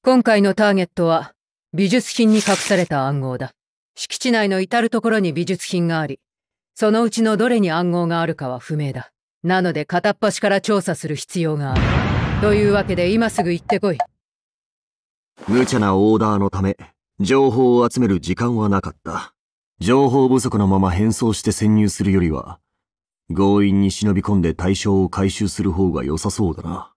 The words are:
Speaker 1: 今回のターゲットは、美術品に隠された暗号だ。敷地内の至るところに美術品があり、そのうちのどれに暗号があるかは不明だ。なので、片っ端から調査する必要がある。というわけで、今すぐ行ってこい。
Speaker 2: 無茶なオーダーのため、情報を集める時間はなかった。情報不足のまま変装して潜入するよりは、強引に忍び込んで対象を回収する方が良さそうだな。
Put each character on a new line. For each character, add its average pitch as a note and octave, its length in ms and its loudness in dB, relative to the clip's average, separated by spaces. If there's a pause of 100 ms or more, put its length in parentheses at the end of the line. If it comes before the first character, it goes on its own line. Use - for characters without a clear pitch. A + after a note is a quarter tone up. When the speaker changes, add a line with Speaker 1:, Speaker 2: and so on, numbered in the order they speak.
Speaker 1:
今 B3+ 200 4
回 G#3+ 180 4
の G3 140 2
タ G#3+ 140 2
ー G3+ 40 2
ゲ F#3+ 100 0
ッ F3 100 -6
ト F3 120 -2
は、 D#3+ 280 -2 (400)
美 F3+ 160 0
術 A#3+ 220 0
品 A3+ 200 2
に G#3+ 60 4
隠 G#3 40 2 (140)
さ - 200 -2
れ F3+ 120 0
た C#3 180 -2
暗 C#3+ 140 -2
号 C3 180 -6
だ。 B2+ 140 -10 (420)
敷 - 240 -12
地 B3 140 -2
内 G#3+ 180 2
の F#3+ 120 0
至 A#3 200 0
る A3+ 80 0
と A3+ 120 -2
こ A3+ 100 0
ろ A3 80 2
に F3 120 0
美 E3 140 -4
術 F#3 220 -6
品 E3+ 200 -2
が E3 120 -2
あ D3+ 80 -4
り、 C#3 120 -10 (540)
そ A3 160 0
の A3+ 140 2
う A3+ 80 0
ち A3+ 100 -2
の A3 160 2
ど A#3 120 0
れ A#3+ 100 2
に F#3 100 2
暗 F3 220 0
号 E3+ 160 0
が E3+ 120 -2
あ E3 60 0
る E3 80 -4
か C3 160 -8
は B2+ 80 -8
不 D3+ 180 -8
明 C#3+ 180 -4
だ。 - 180 -12 (320)
な F#3 180 2
の F3 120 0
で、 D3+ 120 -4
片 F3+ 260 -2
っ - 80 -4
端 G#3 200 -2
か G#3 100 0
ら G3 100 2
調 G#3 220 0
査 E3+ 140 -4
す - 120 -10
る D3+ 80 -4
必 - 240 -8
要 D#3 160 -2
が C#3 180 -4
あ - 20 -2
る。 C3 60 2 (600)
と G#3 140 2
い G#3 120 2
う G3+ 60 4
わ G3+ 100 0
け G3 120 -2
で、 F3 160 0
今 A3+ 180 2
す - 140 -2
ぐ E3+ 100 0
行 E3+ 80 -4
っ - 40 -20
て - 140 -2
こ G3 140 0
い。 C3+ 60 -6 (1500)
Speaker 2:
無 A#2+ 200 2
茶 B2+ 100 -2
な G2+ 180 2
オ G#2+ 200 4
ー G#2 40 2
ダ G#2+ 140 2
ー G#2 60 0
の G2 100 0
た F#2+ 140 -4
め、 G2 140 -2 (420)
情 C3+ 320 2
報 B2 260 4
を A#2+ 100 4
集 B2+ 120 -2
め A#2+ 80 2
る F#2+ 120 0
時 F2 160 -4
間 A#2+ 220 -2
は G#2+ 120 0
な G2 120 2
か - 80 -12
っ - 140 -16
た。 - 300 -10 (500)
情 C3 260 4
報 C3 200 2
不 C3 100 4
足 A#2+ 180 -2
の G2+ 80 2
ま F#2+ 140 2
ま F#2 120 2
変 G#2 200 0
装 A2 220 -2
し - 80 -6
て A2 100 -2
潜 G#2+ 240 2
入 G#2 140 2
す - 160 -4
る G2 80 2
よ F#2+ 80 2
り E2 100 0
は、 - 300 -8 (760)
強 G2+ 280 2
引 G2 180 2
に F#2+ 100 2
忍 G#2 220 -2
び F#2 80 0
込 G2+ 160 0
ん F2+ 40 2
で E2 120 0
対 F#2+ 220 0
象 G2 280 2
を F2 60 0
回 F#2+ 200 -2
収 G2 200 -4
す - 120 -8
る F#2+ 120 0
方 F#2 180 0
が C2 140 -4
良 D2+ 120 -2
さ G2+ 140 -4
そ F#2 200 -2
う - 40 -6
だ E2 80 -14
な。 E2 340 -12